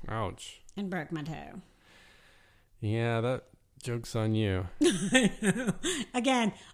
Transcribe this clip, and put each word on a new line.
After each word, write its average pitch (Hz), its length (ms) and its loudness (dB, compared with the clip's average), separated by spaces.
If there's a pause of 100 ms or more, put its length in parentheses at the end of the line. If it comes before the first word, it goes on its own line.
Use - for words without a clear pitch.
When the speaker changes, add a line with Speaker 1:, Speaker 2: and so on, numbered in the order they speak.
Speaker 1:
ouch. - 520 -6 (160)
Speaker 2:
and 196 140 -4
broke 175 200 -4
my 156 120 -4
toe. 156 380 -10 (1200)
Speaker 1:
Yeah, 113 420 0
that 123 220 0 (380)
joke's 120 320 -6
on 110 200 2
you. 95 320 2 (140)
Speaker 2:
<laughs> 240 1300 2
Again, 247 380 2 (220)